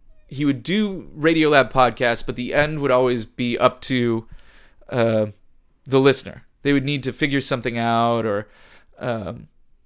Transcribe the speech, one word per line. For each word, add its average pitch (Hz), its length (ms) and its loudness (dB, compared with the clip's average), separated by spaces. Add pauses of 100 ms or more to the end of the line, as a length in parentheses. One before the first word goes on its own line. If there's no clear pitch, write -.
(280)
He 143 180 -4
would 131 160 -2
do 185 520 -4
Radiolab 151 560 4
podcasts, 120 540 2
but 113 120 -6
the 123 180 -6
end 147 260 0
would 139 100 0
always 123 360 2
be 120 320 -4
up - 240 2
to, 120 440 -2 (640)
uh, 113 380 2 (600)
the 135 140 4
listener. - 460 2 (160)
They 143 100 0
would 139 140 2
need 143 160 -4
to 127 100 -4
figure 139 300 -2
something 120 340 -4
out, 117 480 0
or, 104 240 -4 (500)
um, 113 500 -8 (380)